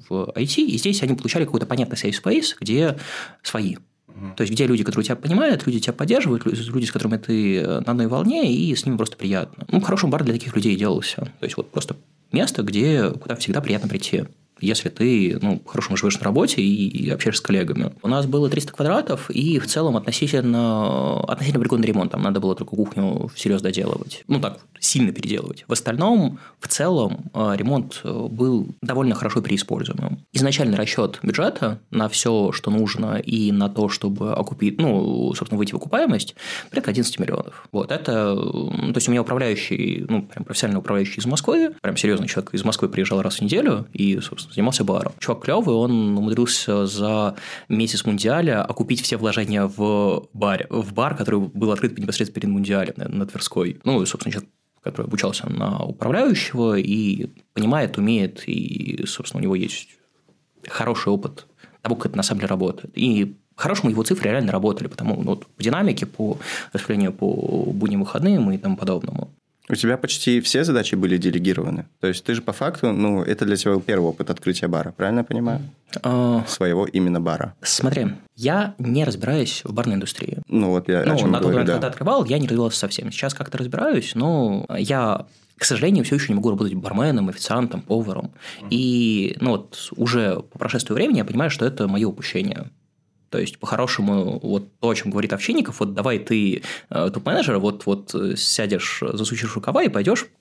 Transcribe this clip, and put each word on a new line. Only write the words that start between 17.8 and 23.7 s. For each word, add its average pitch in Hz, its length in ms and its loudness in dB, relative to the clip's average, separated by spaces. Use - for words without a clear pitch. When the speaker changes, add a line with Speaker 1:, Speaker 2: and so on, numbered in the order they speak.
Speaker 1:
У - 60 -4
нас 139 180 2
было 143 220 2
триста 143 240 -2
квадратов, 165 580 0
и 147 280 2
в - 80 -2
целом 156 300 2
относительно, 117 1300 2
относительно 139 360 0
прикольный 117 280 2
ремонт. 90 240 0
Там 98 100 -2
надо 98 180 2
было 95 140 0
только 98 220 -6
кухню 98 580 -2
всерьёз 98 280 0
доделывать. - 640 -4